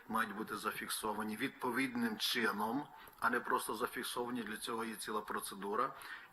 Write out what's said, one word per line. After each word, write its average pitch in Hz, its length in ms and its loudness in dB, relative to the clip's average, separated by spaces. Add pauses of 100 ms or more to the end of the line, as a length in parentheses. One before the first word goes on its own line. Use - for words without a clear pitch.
мають 110 280 0
бути 107 220 -2
зафіксовані 107 800 0
відповідним 135 800 2
чином, 214 680 2 (320)
а - 100 4
не 123 100 4
просто - 360 2
зафіксовані. 120 680 0
Для 107 140 -4
цього 113 280 -2
є 110 100 -4
ціла 107 260 -2
процедура 104 720 0 (400)